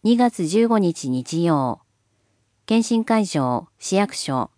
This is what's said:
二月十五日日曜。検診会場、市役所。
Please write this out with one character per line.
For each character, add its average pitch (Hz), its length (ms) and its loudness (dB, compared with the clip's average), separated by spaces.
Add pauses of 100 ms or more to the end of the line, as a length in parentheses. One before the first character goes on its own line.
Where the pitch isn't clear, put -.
二 233 140 4
月 233 320 2
十 220 180 2
五 226 140 2
日 165 280 -2
日 127 360 -2
曜。 139 360 0 (840)
検 226 160 2
診 226 220 0
会 220 200 0
場、 127 440 -2 (100)
市 - 160 -6
役 202 220 0
所。 131 420 -4